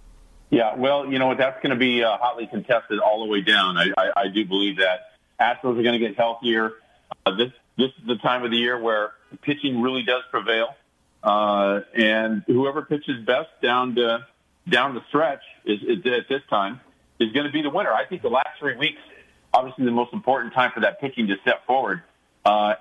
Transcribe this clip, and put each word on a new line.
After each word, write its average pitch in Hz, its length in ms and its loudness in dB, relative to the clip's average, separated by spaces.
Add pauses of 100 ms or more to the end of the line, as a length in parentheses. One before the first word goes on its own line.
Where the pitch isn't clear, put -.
(500)
Yeah, 117 260 2
well, 139 360 0
you 131 80 0
know 131 80 2
what? 127 100 0
That's 135 240 0
gonna 139 140 0
be, 123 280 2
uh, 107 160 2
hotly 120 280 -2
contested 110 520 -2
all 107 240 2
the 107 60 -6
way 104 120 0
down. 95 360 2
I, 87 200 2
I, 95 180 2
I 101 140 0
do 101 160 0
believe 98 320 -2
that 92 340 0 (280)
Astros 123 400 0
are 113 40 2
gonna 120 160 2
get 110 160 0
healthier. 117 560 0 (540)
Uh, 98 100 -2
this, 123 160 -2 (260)
this 131 120 2 (100)
is 110 80 -12
the 120 80 -2
time 123 300 0
of 117 60 -4
the 117 60 0
year 120 220 0
where 110 320 -2 (320)
pitching 139 380 -2
really 127 220 -2
does 123 280 -2
prevail, 113 380 0 (520)
uh, 104 600 2 (140)
and 110 520 0
whoever 139 340 0
pitches 147 440 -6
best 127 240 0 (120)
down 127 340 0
to, 117 300 0 (420)
down 131 280 0
the 110 140 -8
stretch 147 320 0 (240)
is, 104 180 0
is 117 140 0 (140)
at 117 180 -2
this 135 200 -2
time 104 300 -2 (400)
is 113 140 2
gonna 143 180 -2
be 151 100 -2
the 147 80 -4
winner. 165 220 -2
I 113 140 0
think 180 160 -10
the 131 80 -2
last 127 300 0
three 131 180 -4
weeks, 143 240 -4 (520)
obviously, 131 320 0
the 120 60 2
most 120 220 0
important 120 400 -2
time 123 200 2
for - 80 -6
that 101 200 0
pitching 131 260 -2
to 98 140 0
step 117 240 0
forward, 110 380 -2 (420)
uh, 104 360 4